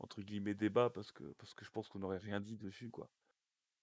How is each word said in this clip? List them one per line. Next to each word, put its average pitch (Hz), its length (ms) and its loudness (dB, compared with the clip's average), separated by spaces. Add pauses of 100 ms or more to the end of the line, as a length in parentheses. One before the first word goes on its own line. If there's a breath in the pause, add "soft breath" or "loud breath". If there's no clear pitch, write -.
entre - 220 -8
guillemets, 101 320 0
débat 107 360 6
parce - 220 -8
que, - 100 -14 (120)
parce - 200 -16
que - 100 -14
je - 60 -12
pense 110 180 -4
qu'on 101 120 -8
n'aurait 95 180 0
rien 101 220 -2
dit 110 160 -6
dessus, 107 340 -8
quoi. - 180 -8 (720)